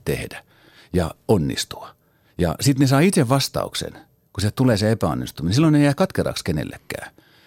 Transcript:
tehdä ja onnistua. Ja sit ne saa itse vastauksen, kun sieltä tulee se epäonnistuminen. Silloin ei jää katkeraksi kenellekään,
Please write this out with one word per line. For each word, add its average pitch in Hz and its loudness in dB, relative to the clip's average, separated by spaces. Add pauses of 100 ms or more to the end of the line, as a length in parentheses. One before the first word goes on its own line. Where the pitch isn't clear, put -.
tehdä - -8 (500)
ja 85 0 (180)
onnistua. 73 -2 (500)
Ja 85 0
sit 127 0
ne 139 4
saa 135 4
itse 175 4
vastauksen, - -4 (400)
kun - -8
sieltä 104 -2
tulee 127 4
se 107 2
epäonnistuminen. 80 -2
Silloin 151 4
ei 147 6
jää 143 4
katkeraksi - -2
kenellekään, - -6 (360)